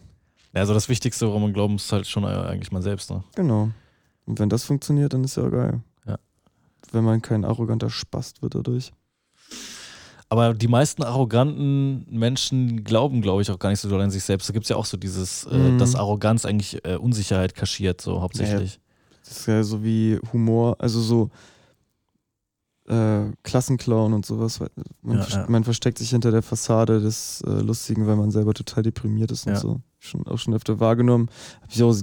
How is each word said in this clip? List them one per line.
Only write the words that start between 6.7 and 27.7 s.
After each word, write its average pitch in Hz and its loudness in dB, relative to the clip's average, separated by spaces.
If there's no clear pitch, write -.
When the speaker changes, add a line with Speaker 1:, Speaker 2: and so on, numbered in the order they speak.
Speaker 2:
Wenn 113 2
man 110 4
kein 107 -2
arroganter 113 -2
Spast - -10
wird - -6
dadurch. 127 -4
Speaker 1:
Aber 117 4
die 113 0
meisten 135 2
arroganten 135 0
Menschen 120 0
glauben, 117 2
glaub 98 2
ich, 101 0
auch 92 -4
gar 98 0
nicht 101 0
so 101 -6
doll 98 2
an 98 2
sich 95 -4
selbst. 95 -2
Da 98 -4
gibt's 107 -4
ja 110 0
auch 113 -2
so - -6
dieses, 92 -6
äh, 131 0
Speaker 2:
Mhm. 123 4
Speaker 1:
dass 123 4
Arroganz 107 2
eigentlich, 104 -2
äh, 113 -2
Unsicherheit 101 0
kaschiert, 95 -2
so 90 -4
hauptsächlich. 101 -2
Speaker 2:
Ja, - -20
das - -18
ist - -8
ja 110 2
so 104 -4
wie 110 2
Humor, 117 2
also 117 0
so, 113 2
äh, 107 2
Klassenclown 117 2
und 107 0
sowas. 113 -4
Weil - -6
man 117 0
Speaker 1:
Ja, 98 2
Speaker 2:
vers-, - -4
Speaker 1:
ja. 95 -2
Speaker 2:
man 117 4
versteckt 117 -2
sich 117 -6
hinter 120 2
der 110 4
Fassade 113 2
des, - -4
äh, - -2
Lustigen, 107 0